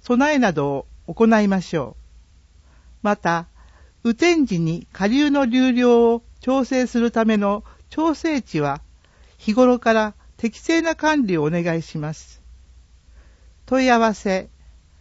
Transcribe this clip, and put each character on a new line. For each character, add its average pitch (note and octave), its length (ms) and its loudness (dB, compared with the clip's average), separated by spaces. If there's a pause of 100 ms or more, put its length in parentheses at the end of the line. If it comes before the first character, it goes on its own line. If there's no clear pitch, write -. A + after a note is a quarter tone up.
備 C#4 340 0
え C4+ 40 0
な G#3 140 2
ど C#3+ 340 -4 (200)
を E3+ 60 -12
行 A3+ 120 2 (160)
い G#3 60 2
ま F#3+ 140 0
し - 160 -6
ょ C3 220 -8
う。 - 40 -20 (1000)
ま G#3 140 0
た、 E3+ 320 -2 (560)
雨 A#3 100 0
天 E4 320 2
時 F#3 140 -2
に E3 340 -4
下 F#3+ 140 -2
流 C#4 240 2
の C#4 140 2
流 B3+ 280 2
量 A#3 400 4
を A#3 100 -4 (160)
調 C4 260 0
整 B3+ 220 -2
す A#3+ 120 -4
る A#3 120 0
た A3+ 140 0
め A3 120 2
の G3+ 260 -2 (260)
調 D#4+ 240 -2
整 D#4 240 -4
池 E3 240 -6
は、 C#3+ 200 -4 (560)
日 - 160 -4
頃 B3 260 4
か A3+ 140 2
ら G#3+ 200 0 (240)
適 A3+ 220 -6
正 E4 220 0
な D#4+ 140 -2
管 D4+ 300 0
理 F#3 120 0
を D3 60 0
お D3+ 60 0
願 E3+ 280 -2
い D#3+ 40 -6
し - 160 -12
ま D#3 160 -8
す。 - 280 -20 (1200)
問 C4 180 0
い B3+ 60 2
合 A#3+ 100 4
わ A3+ 140 2
せ、 F#3+ 360 -6 (520)